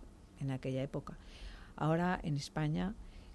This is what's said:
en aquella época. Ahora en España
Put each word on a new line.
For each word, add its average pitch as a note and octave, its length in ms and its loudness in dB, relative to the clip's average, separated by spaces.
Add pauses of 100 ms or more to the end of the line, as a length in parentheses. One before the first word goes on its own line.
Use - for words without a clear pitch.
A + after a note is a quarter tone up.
(400)
en C3+ 120 0
aquella C3 320 0
época. - 340 -4 (600)
Ahora E3+ 440 6
en D#3 140 2
España D#3 580 2 (420)